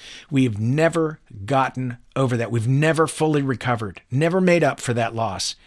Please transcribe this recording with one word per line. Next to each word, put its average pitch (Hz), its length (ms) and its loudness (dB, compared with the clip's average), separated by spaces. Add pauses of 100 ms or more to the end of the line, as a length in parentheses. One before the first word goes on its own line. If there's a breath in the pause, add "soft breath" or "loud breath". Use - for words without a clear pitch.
(280 loud breath)
We've 131 300 2
never 156 640 0 (260)
gotten 127 520 -2 (180)
over 127 200 0
that. 113 140 -2
We've 113 160 0
never 151 400 2
fully 151 360 0
recovered, 113 680 -4
never 165 300 2
made 175 240 4
up 131 160 0
for 123 120 -2
that 117 220 -2
loss. 104 400 -4 (120 loud breath)